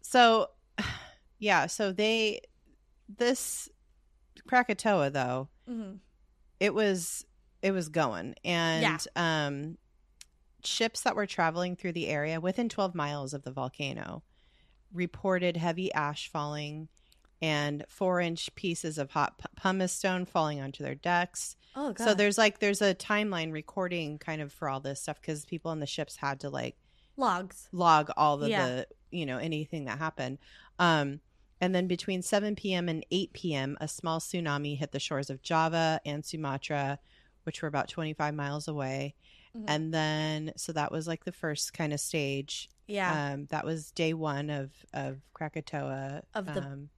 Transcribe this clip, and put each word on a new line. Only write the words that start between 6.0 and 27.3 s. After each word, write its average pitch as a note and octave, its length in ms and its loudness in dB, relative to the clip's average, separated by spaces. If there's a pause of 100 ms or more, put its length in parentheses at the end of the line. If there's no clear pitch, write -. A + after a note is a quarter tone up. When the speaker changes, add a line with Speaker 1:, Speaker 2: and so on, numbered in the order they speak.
Speaker 1:
it F#3+ 160 2
was, G3 500 0 (380)
it G3 80 4
was F3+ 180 0
going. C3 460 0 (100)
And, E3 380 2
Speaker 2:
Yeah. E3 640 2
Speaker 1:
um, C#3+ 320 -4 (880)
ships - 380 -2
that - 140 2
were G3+ 100 0
traveling F3 500 0
through F3 160 -4
the E3 160 -2
area D#3 320 0
within F#3 280 0
twelve F#3+ 260 0
miles D3 400 -2
of C#3 80 -8
the C3 100 -8
volcano C3+ 720 -6 (680)
reported F3+ 640 0
heavy E3+ 360 0
ash D3 380 -2
falling D3 580 -4 (520)
and D3 480 0
four-inch F3 680 0
pieces E3 440 -4
of C#3 120 -4
hot - 280 0
pu-, - 180 -14
pumice F#3 360 2
stone F#3 320 0
falling D3+ 360 0
onto C3+ 240 -8
their C3+ 100 -4
decks. F3 600 0 (180)
Speaker 2:
Oh, C#4 220 -2
Speaker 1:
So A#3 100 0
Speaker 2:
God. G#3 120 6
Speaker 1:
there's, G#3 200 4
like, G#3+ 220 6
there's G3+ 220 2
a G3 120 6
timeline F#3+ 580 -2
recording D#3+ 680 -4
kind D#3 240 -6
of C#3+ 100 -8
for - 160 -6
all C3+ 120 -2
this C#3 200 -6
stuff - 220 -6
'cause D3+ 220 -6
people E3 260 -6
on D#3 100 -2
the D3 60 -2
ships - 300 -6
had C#3 240 -2
to, C#3+ 100 -6
like, B2+ 260 -4 (400)
Speaker 2:
Logs. F#3+ 560 -2